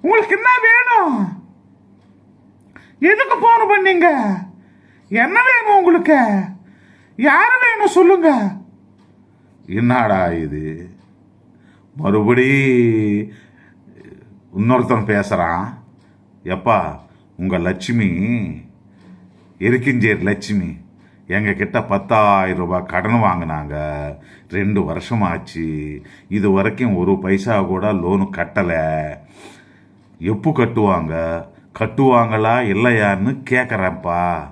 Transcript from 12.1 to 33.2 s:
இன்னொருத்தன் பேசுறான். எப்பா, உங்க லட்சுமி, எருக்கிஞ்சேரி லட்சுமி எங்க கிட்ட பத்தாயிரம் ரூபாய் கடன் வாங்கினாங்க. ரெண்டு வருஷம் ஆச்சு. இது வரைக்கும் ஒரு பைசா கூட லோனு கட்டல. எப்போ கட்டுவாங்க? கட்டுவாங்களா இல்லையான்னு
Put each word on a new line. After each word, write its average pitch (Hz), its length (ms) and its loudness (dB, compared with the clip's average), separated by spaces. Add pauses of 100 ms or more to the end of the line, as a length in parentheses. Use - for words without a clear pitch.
இன்னொருத்தன் 120 520 0
பேசுறான். 90 520 -2 (920)
எப்பா, 98 200 0 (680)
உங்க 92 160 -2 (100)
லட்சுமி, 104 420 -2 (1600)
எருக்கிஞ்சேரி 120 600 0
லட்சுமி 98 400 -4 (680)
எங்க 104 160 -2 (100)
கிட்ட 107 220 -4 (100)
பத்தாயிரம் 98 680 0
ரூபாய் 90 320 -4
கடன் 107 320 0
வாங்கினாங்க. 78 500 -4 (840)
ரெண்டு 101 220 -2 (120)
வருஷம் 101 400 -4
ஆச்சு. 82 360 -8 (600)
இது 95 220 0
வரைக்கும் 104 500 0
ஒரு 95 140 2 (100)
பைசா 98 360 0 (120)
கூட 101 200 -2 (120)
லோனு 95 220 0 (120)
கட்டல. 87 320 -4 (1500)
எப்போ 104 300 -2 (100)
கட்டுவாங்க? 101 520 0 (680)
கட்டுவாங்களா 117 800 2 (160)
இல்லையான்னு 107 600 0 (180)